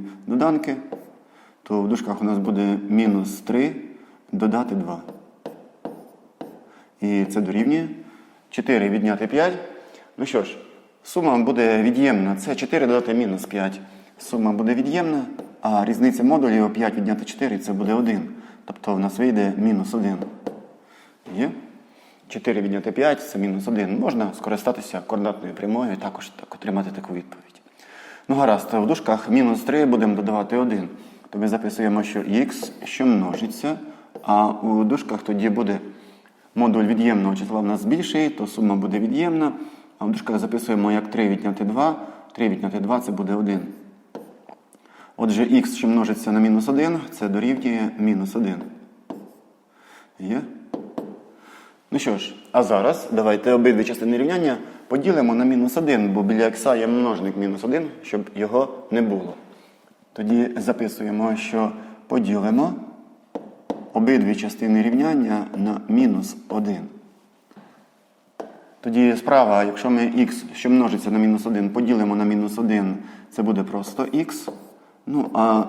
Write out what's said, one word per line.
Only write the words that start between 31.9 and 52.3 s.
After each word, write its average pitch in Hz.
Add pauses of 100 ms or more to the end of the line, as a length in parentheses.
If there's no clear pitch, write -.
що 104
х, - (120)
що -
множиться, 110 (440)
а 107
у 107
дужках 110
тоді 104
буде 101 (760)
модуль 110
від'ємного 107
числа 98
в 104
нас 101
більший, 156
то 110
сума 104
буде 98
від'ємна. 151 (480)
А 107
в 104
дужках 110
записуємо 110
як 107
три 107
відняти 98
два. 139 (400)
Три 113
відняти 98
два 110
це 107
буде 98
один. 107 (1600)
Отже, 113
х, 123
що 120
множиться 110
на 107
мінус 110
один, 160 (120)
це 104
дорівнює 117
мінус 101
один. 98 (1600)
Є? 98 (1500)
Ну 139
що 107
ж, - (160)